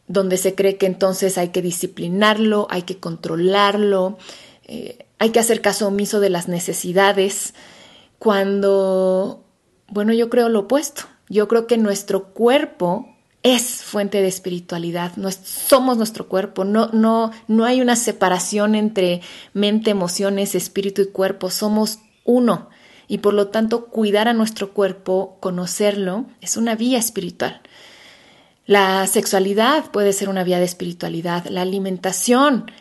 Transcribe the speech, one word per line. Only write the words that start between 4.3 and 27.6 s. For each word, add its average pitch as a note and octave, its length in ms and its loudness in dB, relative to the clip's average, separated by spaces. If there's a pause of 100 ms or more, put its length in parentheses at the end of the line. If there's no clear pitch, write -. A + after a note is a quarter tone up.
eh, - 400 -16 (120)
hay A3+ 120 2
que A3+ 100 2
hacer A3+ 200 0
caso G3+ 280 0
omiso G3+ 320 0
de G3 100 2
las F3 160 -4
necesidades, F#3+ 1080 0 (680)
cuando, G3 1200 0 (440)
bueno, G#3 260 0
yo A#3 160 2
creo A#3+ 180 4
lo A3 120 2
opuesto. C#4 420 -2 (260)
Yo G#3 180 2
creo A3+ 200 2
que A#3 100 2
nuestro G3+ 560 -2
cuerpo A#3 840 0 (280)
es A#3+ 400 0
fuente G3+ 400 -2
de F#3+ 60 2
espiritualidad, F3 880 -6
no F#3+ 120 -6
es, F#3 80 -4
somos B3+ 600 0
nuestro A3 280 -4
cuerpo, F#3+ 380 -4
no, A3 300 2
no, A3+ 380 2 (160)
no A3+ 180 4
hay B3+ 160 2
una A#3+ 140 2
separación G#3 760 0
entre G3+ 460 0 (320)
mente, G#3 380 0
emociones, G3 640 -2
espíritu G3 480 -2
y G3 60 -2
cuerpo, F#3+ 420 -2
somos G#3+ 480 -2 (260)
uno A#3+ 460 2 (380)
y G3+ 100 -4
por G#3 160 2
lo G3+ 140 2
tanto A3 400 -2
cuidar G#3+ 400 0
a A#3+ 40 2
nuestro A3 400 -2
cuerpo, F#3 680 -2
conocerlo, F#3+ 840 -2 (160)
es - 160 -4
una A3+ 180 0
vía A#3+ 240 0
espiritual. - 640 -6 (1040)